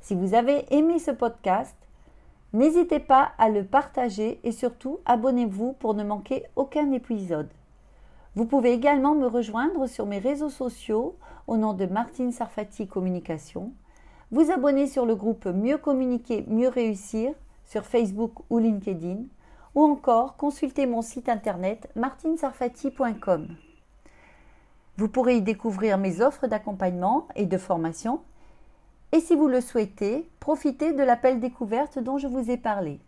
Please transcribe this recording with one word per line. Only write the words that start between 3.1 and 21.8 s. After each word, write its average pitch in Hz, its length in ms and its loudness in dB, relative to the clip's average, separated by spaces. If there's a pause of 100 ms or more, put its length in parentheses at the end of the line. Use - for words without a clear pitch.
à 226 100 6
le 202 160 0
partager 233 800 -2
et 240 80 -2
surtout 254 540 -6
abonnez-vous 240 680 0
pour 220 220 -2
ne 208 80 -4
manquer 208 420 -6 (100)
aucun 277 360 0
épisode. 196 580 -4 (840)
Vous 226 100 0
pouvez 247 280 4
également 285 420 4
me 269 120 2
rejoindre 240 600 -2
sur 233 180 -6
mes 202 140 -4
réseaux 285 300 -2
sociaux 247 680 -4 (280)
au 226 120 -2
nom 214 160 0
de 190 120 -2
Martine 226 460 -4
Sarfati 214 560 -8
Communication, 180 840 -6 (600)
vous 302 160 4
abonner 285 380 2
sur 262 180 0
le 226 100 2
groupe 220 300 -4
Mieux 208 320 0
communiquer, 254 720 -2
mieux 226 200 2
réussir 226 680 -2 (300)
sur 208 200 -6
Facebook 226 460 -2 (180)
ou 233 80 2
LinkedIn, 196 600 0 (580)
ou 285 80 6
encore 269 540 2
consulter 285 500 -2
mon 233 160 -2
site 240 260 -8
internet 202 680 -4